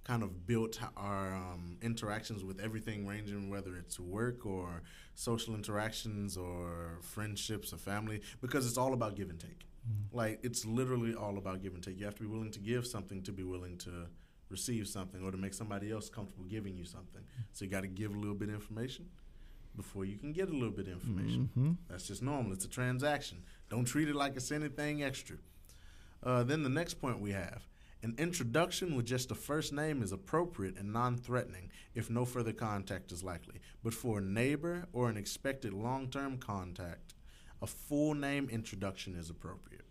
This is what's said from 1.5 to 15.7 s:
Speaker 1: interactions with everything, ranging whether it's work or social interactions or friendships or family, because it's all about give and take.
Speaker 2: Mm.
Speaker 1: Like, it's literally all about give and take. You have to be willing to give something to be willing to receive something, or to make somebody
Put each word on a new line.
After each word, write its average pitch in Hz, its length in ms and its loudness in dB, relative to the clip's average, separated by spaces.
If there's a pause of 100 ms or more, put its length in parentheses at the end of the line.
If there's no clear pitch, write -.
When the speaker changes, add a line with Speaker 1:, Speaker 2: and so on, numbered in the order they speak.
Speaker 1:
interactions 110 640 0
with 95 160 -4
everything, 110 480 -2
ranging 101 420 -2
whether 92 280 -2
it's 85 200 -8
work 110 480 0
or 87 360 -2 (340)
social 113 400 2
interactions 104 800 0
or 87 640 -2
friendships 104 720 -2
or 87 60 -6
family, 107 420 0 (220)
because 127 260 4
it's 113 100 2
all 131 160 6
about 110 220 2
give 95 140 -2
and 85 100 -8
take. - 260 -12 (220)
Speaker 2:
Mm. 104 240 2
Speaker 1:
Like, 110 320 2
it's 113 220 0
literally 120 500 4
all 104 220 0
about 95 240 -2
give 92 140 -4
and 87 80 -6
take. 92 160 -6
You 101 60 -2
have 104 100 -2
to - 80 -6
be 107 40 -2
willing 110 240 -2
to 101 80 -8
give 120 280 2
something 98 360 -4
to 101 80 -4
be 95 120 -4
willing 90 360 -4
to 87 280 -6 (420)
receive 101 380 0
something, 92 360 -4
or 95 80 0
to 92 60 -2
make 95 160 0
somebody 104 380 -2